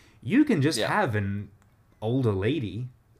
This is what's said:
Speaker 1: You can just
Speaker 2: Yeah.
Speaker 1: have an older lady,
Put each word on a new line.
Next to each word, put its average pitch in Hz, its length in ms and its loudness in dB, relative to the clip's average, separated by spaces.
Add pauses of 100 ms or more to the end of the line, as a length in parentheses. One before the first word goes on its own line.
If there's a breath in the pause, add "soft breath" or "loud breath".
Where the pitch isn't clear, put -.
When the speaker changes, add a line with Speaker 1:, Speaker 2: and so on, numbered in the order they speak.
(220 soft breath)
Speaker 1:
You 226 240 4
can 202 160 2
just 151 180 2
Speaker 2:
Yeah. 101 80 0
Speaker 1:
have 170 280 0
an 101 340 -4 (520)
older 120 300 0
lady, 110 580 -4 (300)